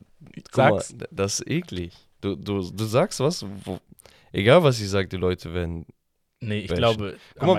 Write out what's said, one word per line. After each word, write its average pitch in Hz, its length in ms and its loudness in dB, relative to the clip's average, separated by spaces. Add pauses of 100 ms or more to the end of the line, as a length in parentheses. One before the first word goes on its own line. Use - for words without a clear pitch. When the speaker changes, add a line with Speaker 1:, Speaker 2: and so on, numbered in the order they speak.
(440)
Speaker 1:
guck - 120 -18
Speaker 2:
Sag's. 117 380 4
Speaker 1:
mal, - 60 -18
d-, - 120 -10
das 98 280 -2
ist - 80 -10
eklig. 92 600 -6 (140)
Du, 98 140 -2
du, 95 360 -4
du 104 140 -6
sagst 117 340 0
was, 139 260 -2 (200)
wo, 92 140 -8 (520)
egal 123 320 6
was 127 160 4
ich 101 100 -4
sag, 95 200 0
die 92 80 -6
Leute 90 360 -2
werden 85 320 -4 (560)
Speaker 2:
Nee, 107 180 -4
ich - 80 -8
Speaker 1:
bashen. 90 120 -2
Speaker 2:
glaube, 110 380 0 (180)
Speaker 1:
Guck - 80 -20
Speaker 2:
am 151 40 2
Speaker 1:
mal, 185 120 6